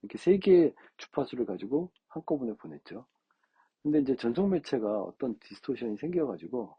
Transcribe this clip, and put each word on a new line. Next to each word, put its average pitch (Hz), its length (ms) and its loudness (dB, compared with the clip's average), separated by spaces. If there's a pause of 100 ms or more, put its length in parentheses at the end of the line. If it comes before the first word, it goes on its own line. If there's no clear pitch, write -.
이렇게 104 160 -12
세 190 200 6
개의 175 360 6 (220)
주파수를 123 480 -4
가지고 104 460 -4 (180)
한꺼번에 135 460 -4
보냈죠. - 520 -16 (760)
근데 151 180 2
이제 131 160 2
전송 147 340 0
매체가 110 520 -2
어떤 104 380 -6
디스토션이 113 580 -6
생겨가지고 123 800 -4